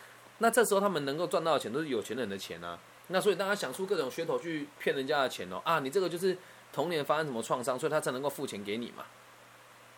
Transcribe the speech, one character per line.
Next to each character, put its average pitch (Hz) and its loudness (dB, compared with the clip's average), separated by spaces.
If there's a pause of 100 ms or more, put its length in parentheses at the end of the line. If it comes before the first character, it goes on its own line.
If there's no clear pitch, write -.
(380)
那 226 4
这 226 6
时 214 2
候 196 6
他 202 4
们 156 0
能 139 0
够 170 0
赚 175 2
到 165 4
的 - 4
钱 - -2
都 143 0
是 160 -4
有 117 0
钱 107 -6
人 120 -2
的 98 -6
钱 85 -10
啊。 85 -8 (300)
那 185 2
所 202 4
以 180 0
大 190 -2
家 202 0
想 139 -4
出 190 -4
各 196 0
种 135 0
噱 165 -4
头 147 0
去 156 -4 (140)
骗 165 2
人 135 -2
家 147 2
的 127 4
钱 95 -6
哦， 92 -6
啊， 165 4
你 135 -2
这 165 2
个 185 2
就 170 -4
是 185 2 (360)
童 151 0
年 151 0
发 151 2
生 156 0
什 139 -4
么 113 -2
创 127 -2
伤， 127 0
所 147 -2
以 - 0
他 151 2
才 151 0
能 127 -4
够 143 -2
付 139 -4
钱 104 -8
给 101 -2
你 117 -6
嘛， - -12 (920)